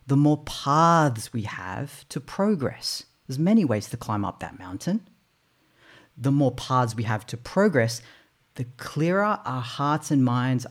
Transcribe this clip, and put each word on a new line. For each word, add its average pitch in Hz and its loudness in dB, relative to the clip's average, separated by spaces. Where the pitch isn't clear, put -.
the 139 4
more 147 4
paths 151 2
we 113 -6
have 92 -10
to - -8
progress. - -4
There's 131 -6
many 196 4
ways 110 0
to 120 -8
climb 104 -4
up 87 -8
that - -12
mountain. - -4
The 131 0
more 139 4
paths 127 -2
we 113 -4
have 107 -4
to 117 -10
progress, 143 0
the 127 -8
clearer 190 0
our 127 -6
hearts 147 -2
and 139 4
minds 123 2